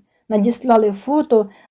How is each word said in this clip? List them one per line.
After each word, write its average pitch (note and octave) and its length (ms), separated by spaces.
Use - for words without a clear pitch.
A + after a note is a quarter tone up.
надіслали A3 640
фото, A#3+ 580